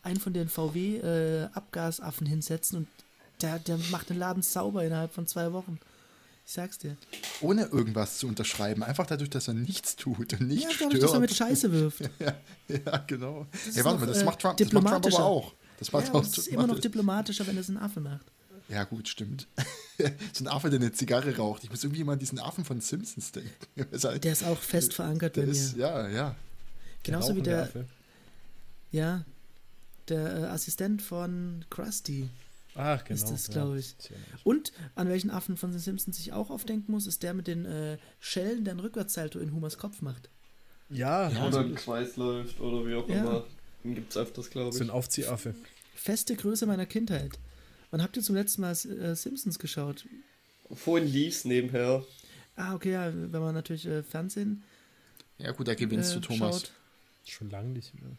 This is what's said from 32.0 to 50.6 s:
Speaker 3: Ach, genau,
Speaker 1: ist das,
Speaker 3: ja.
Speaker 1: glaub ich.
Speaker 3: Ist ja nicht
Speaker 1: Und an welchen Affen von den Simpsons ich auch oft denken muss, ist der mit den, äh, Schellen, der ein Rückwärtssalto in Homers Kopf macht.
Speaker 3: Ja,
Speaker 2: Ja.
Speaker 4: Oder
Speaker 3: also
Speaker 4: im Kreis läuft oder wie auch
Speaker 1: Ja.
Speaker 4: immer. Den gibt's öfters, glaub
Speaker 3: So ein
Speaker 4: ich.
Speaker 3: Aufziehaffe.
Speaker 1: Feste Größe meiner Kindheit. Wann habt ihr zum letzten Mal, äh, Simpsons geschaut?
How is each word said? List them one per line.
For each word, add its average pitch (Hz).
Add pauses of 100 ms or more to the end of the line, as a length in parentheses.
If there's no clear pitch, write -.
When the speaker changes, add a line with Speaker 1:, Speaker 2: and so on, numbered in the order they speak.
Speaker 3:
Ach, 139
genau, -
Speaker 1:
ist 110
das, -
Speaker 3:
ja. 107
Speaker 1:
glaub 143
ich. 135
Speaker 3:
Ist -
ja -
nicht -
Speaker 1:
Und 302 (220)
an 180
welchen 185
Affen 185
von 180
den 175
Simpsons 190
ich 214
auch 208
oft -
denken 214
muss, 202
ist -
der 175
mit 190
den, 170
äh, 156 (220)
Schellen, 208
der 185
ein 175
Rückwärtssalto 180
in 160
Homers 156
Kopf 208
macht. 127 (600)
Speaker 3:
Ja, 143
Speaker 2:
Ja. 117
Speaker 4:
Oder 117 (160)
Speaker 3:
also -
Speaker 4:
im 120
Kreis 120
läuft 123
oder 120
wie 117
auch 120
Speaker 1:
Ja. 180
Speaker 4:
immer. 117 (400)
Den 120
gibt's 113
öfters, 117
glaub 123
Speaker 3:
So 127
ein 120
Speaker 4:
ich. 113
Speaker 3:
Aufziehaffe. 123 (400)
Speaker 1:
Feste 220
Größe 214
meiner 185
Kindheit. 180 (500)
Wann 165
habt 185
ihr 247
zum 196
letzten 202
Mal, 175
äh, 170
Simpsons 185
geschaut? 143 (640)